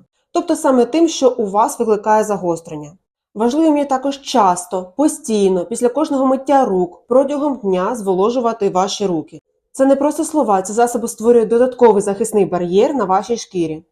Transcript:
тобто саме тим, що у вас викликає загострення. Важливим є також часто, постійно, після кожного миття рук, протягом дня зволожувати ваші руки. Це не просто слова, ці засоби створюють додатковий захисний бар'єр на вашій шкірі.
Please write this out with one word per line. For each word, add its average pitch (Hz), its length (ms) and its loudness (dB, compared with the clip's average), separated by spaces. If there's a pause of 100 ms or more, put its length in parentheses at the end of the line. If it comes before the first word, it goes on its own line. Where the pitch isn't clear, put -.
(320)
тобто 330 240 -2
саме 262 300 2
тим, 320 220 2
що 269 220 0
у 240 160 0
вас 214 340 -2
викликає 214 440 0
загострення. 165 760 -6 (380)
Важливим 294 420 2
є 285 80 -2
також 277 360 -4
часто, 185 760 -2
постійно, 202 680 0
після 233 240 -2
кожного 277 360 0
миття 269 400 2
рук, 180 420 -2
протягом 277 480 0
дня 196 400 -2
зволожувати 220 720 -2
ваші 185 360 -2
руки. 160 340 -6 (320)
Це 269 140 0
не 269 100 6
просто 294 280 0
слова, 214 380 0
ці 202 120 -10
засоби 233 340 0
створюють 226 420 2
додатковий 233 520 4
захисний 196 440 -2
бар'єр 180 500 0
на 220 100 -2
вашій 196 320 -2
шкірі. 160 540 -6